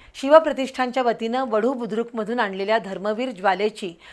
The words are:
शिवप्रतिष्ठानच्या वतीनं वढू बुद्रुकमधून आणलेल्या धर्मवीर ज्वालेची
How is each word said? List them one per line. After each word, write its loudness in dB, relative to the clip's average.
शिवप्रतिष्ठानच्या 4
वतीनं 0
वढू 0
बुद्रुकमधून -4
आणलेल्या 0
धर्मवीर -4
ज्वालेची -2